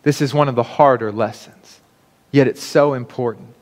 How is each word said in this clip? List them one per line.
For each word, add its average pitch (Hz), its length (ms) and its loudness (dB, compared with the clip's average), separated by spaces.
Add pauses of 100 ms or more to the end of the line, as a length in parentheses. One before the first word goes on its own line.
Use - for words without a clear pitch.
this 147 180 0
is 139 140 -2
one 147 140 2
of 127 40 -6
the 120 80 0
harder 117 500 2
lessons, - 680 -10 (480)
yet 135 180 4
it's - 140 -4
so 147 320 2
important. 123 540 -8 (140)